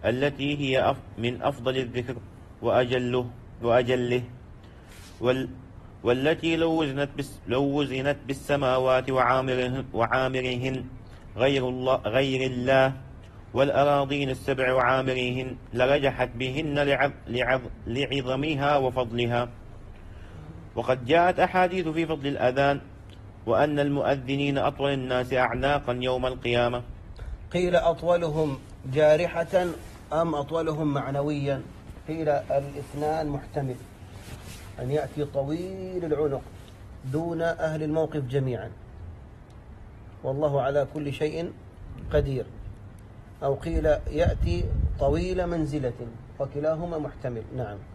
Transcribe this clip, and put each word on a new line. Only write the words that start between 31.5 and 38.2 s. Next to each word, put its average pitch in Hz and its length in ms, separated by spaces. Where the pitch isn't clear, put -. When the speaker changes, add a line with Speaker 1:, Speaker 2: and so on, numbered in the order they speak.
Speaker 2:
قيل: 156 220
"الاثنان 143 960
محتمل، 139 480
أن 127 120
يأتي 147 340
طويل 175 800
العنق 143 360
دون 160 360
أهل 160 420
الموقف 156 400